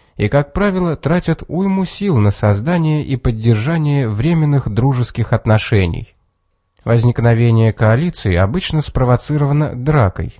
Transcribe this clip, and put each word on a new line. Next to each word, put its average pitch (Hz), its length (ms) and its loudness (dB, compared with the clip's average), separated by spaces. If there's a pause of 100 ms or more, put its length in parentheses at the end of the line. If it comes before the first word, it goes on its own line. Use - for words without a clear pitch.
(160)
и, 104 120 0
как 143 240 0
правило, 185 440 -2
тратят 165 520 -2
уйму 190 360 -2
сил 180 340 -2
на 104 120 4
создание 147 720 0
и 135 120 -2
поддержание 127 920 0
временных 143 600 0
дружеских 120 640 0
отношений. 107 800 0 (720)
Возникновение 117 880 2
коалиции 117 640 0
обычно 123 460 0
спровоцировано 143 920 0
дракой. 123 640 -2